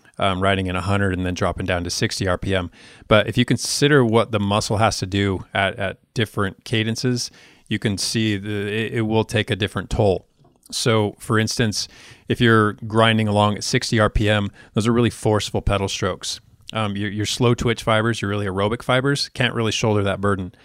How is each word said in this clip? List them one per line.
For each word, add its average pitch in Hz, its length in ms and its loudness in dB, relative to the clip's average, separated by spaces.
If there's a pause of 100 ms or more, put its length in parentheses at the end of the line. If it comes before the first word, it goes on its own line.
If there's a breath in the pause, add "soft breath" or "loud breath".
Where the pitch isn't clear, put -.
(180 soft breath)
um, 95 220 2
riding 95 280 4
in 90 80 -2
a 90 40 0
hundred 98 360 0
and 92 100 -2
then 90 80 -2
dropping 92 320 -2
down 90 180 0
to 87 60 -6
sixty - 360 -2
R 90 120 0
P 98 160 -2
M. 90 180 -2 (340 loud breath)
But 107 220 6
if 113 100 -2
you 123 60 4
consider 139 600 2
what 113 280 2
the 104 80 0
muscle 101 380 0
has 107 200 2
to 101 80 -6
do 98 380 0 (100)
at, 98 220 -2
at 98 220 -6 (160)
different 104 500 -4
cadences, 117 640 -2 (360 soft breath)
you 107 120 -4
can 101 200 -2
see 110 380 -2
the, 101 360 -6
it, 110 220 -4
it 120 80 -2
will 110 220 2
take 107 260 -2
a 107 60 0
different 98 340 -4
toll. 98 360 2 (440)
So, 110 480 0
for 110 200 0
instance, 110 500 -2 (400 loud breath)
if 117 120 -2
you're 110 340 6 (120)
grinding 110 420 2
along 104 280 2
at - 80 -10
sixty - 340 0
R 104 120 4
P 104 180 0
M, 104 220 0 (240 loud breath)
those 107 120 0
are 120 60 4
really 117 180 2
forceful 107 520 -2
pedal 98 260 0
strokes. - 520 -6 (320)
Um, 107 240 -4
your, 104 140 -6
your 104 140 -4
slow 120 300 2
twitch 117 280 -2
fibers, 110 380 0
your 101 80 -2
really 101 160 -2
aerobic 101 380 -2
fibers, 131 480 0
can't 123 240 -2
really 113 180 -2
shoulder 104 300 0
that 98 180 -2
burden 95 340 -2 (100)